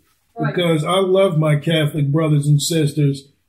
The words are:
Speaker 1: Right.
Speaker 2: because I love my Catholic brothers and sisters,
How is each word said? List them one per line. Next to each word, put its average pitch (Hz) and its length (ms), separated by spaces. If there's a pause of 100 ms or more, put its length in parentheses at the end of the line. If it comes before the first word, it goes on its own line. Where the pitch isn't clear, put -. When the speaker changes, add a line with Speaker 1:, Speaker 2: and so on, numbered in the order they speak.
(380)
Speaker 1:
Right. 147 160
Speaker 2:
because 165 300
I 175 140
love 190 400
my 156 180
Catholic 147 560
brothers 151 340
and 147 160
sisters, 147 640 (240)